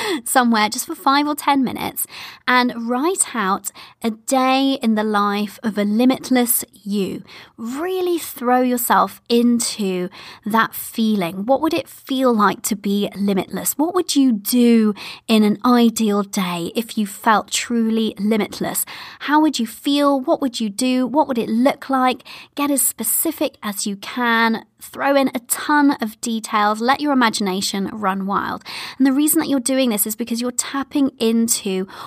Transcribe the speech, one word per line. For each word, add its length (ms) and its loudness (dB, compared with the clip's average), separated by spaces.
somewhere 460 2
just 160 -8
for 80 -8
five 320 0
or 80 -2
ten 280 0
minutes 440 -4
and 420 0
write 480 -2
out 340 -2
a 80 -2
day 720 0
in 120 2
the 100 0
life 580 0
of 140 -4
a 80 0
limitless 880 2
you. 500 -4
Really 600 -2
throw 440 0
yourself 640 0
into 800 0
that 280 0
feeling. 720 -2
What 160 2
would 140 0
it 140 -4
feel 460 0
like 280 2
to 120 -4
be 400 -2
limitless? 600 -2
What 180 0
would 220 -2
you 160 6
do 640 4
in 140 4
an 200 2
ideal 600 4
day 520 -4
if 220 -6
you 100 -2
felt 440 0
truly 680 -2
limitless? 680 -2
How 220 2
would 160 2
you 80 -2
feel? 520 0
What 220 0
would 180 -4
you 120 -2
do? 360 0
What 220 2
would 100 -2
it 120 -2
look 400 0
like? 320 0
Get 160 -2
as 100 0
specific 840 -2
as 240 -6
you 100 -4
can. 680 0
Throw 360 0
in 180 4
a 60 -6
ton 520 2
of 180 -8
details. 600 -2
Let 200 0
your 140 0
imagination 760 0
run 380 -4
wild. 360 -4
And 80 4
the 80 4
reason 260 2
that 80 -2
you're 100 2
doing 300 2
this 180 0
is 80 -6
because 280 -4
you're 100 -4
tapping 560 -2
into 680 0